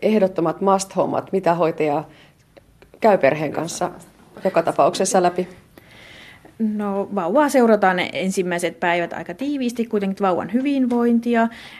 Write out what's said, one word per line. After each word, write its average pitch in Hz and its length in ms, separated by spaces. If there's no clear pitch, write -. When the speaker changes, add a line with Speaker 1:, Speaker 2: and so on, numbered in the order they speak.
Speaker 1:
ehdottomat 190 580
must-hommat, 190 720
mitä 185 220
hoitaja 156 500
käy 208 180
perheen 156 340
kanssa 165 380
joka 175 180
tapauksessa 180 600
läpi? 180 260
Speaker 2:
No 208 560
vauvaa 202 340
seurataan 220 480
ne 175 160
ensimmäiset 175 680
päivät 170 320
aika 170 220
tiiviisti, 254 520
kuitenkin 202 360
vauvan 180 300
hyvinvointia. 240 960